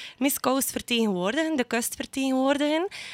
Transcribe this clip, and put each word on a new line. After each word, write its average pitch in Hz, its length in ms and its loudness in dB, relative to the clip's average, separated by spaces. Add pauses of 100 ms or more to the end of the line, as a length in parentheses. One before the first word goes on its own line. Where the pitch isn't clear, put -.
(180)
Miss 277 220 0
Coast 254 320 0
vertegenwoordigen, 226 840 0
de 247 60 2
kust 233 320 -4
vertegenwoordigen 269 920 0 (260)